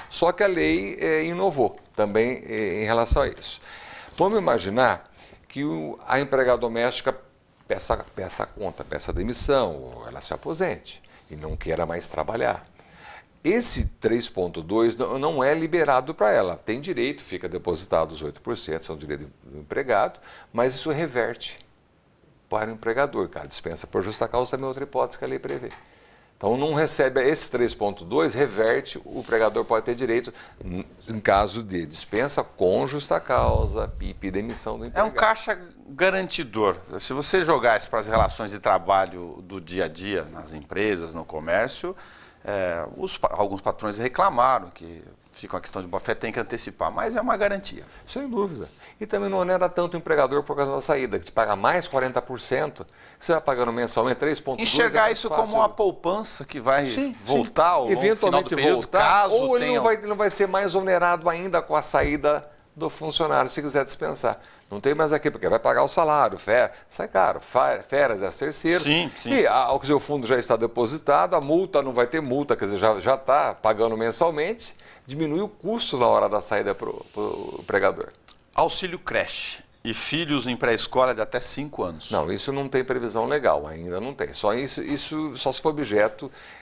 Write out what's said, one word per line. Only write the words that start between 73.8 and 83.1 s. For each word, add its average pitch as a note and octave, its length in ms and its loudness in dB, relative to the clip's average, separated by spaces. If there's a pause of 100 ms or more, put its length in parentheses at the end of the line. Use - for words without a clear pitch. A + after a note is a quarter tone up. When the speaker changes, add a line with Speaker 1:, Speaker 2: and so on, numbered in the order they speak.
Speaker 1:
mensalmente, D#3 800 -2 (320)
diminui D3+ 320 -2
o G#3 80 -2
custo G#3 500 -4
na A#2+ 80 4
hora G#2+ 220 6
da G#2 140 0
saída G2+ 340 -2
pro, - 380 -8
pro - 480 -6
empregador. G2 480 0 (440)
Speaker 2:
Auxílio E3+ 460 0
creche - 640 -4 (220)
e A2+ 80 -4
filhos D3 540 -2
em B2 100 -4
pré-escola B2+ 580 2
de A2 60 -4
até A2 180 -4
cinco C#3 420 -2
anos. E2+ 300 -6
Speaker 1:
Não, E2 180 0
isso G2 220 -4
não C#3 160 -4
tem C3 160 0
previsão A#2 420 -2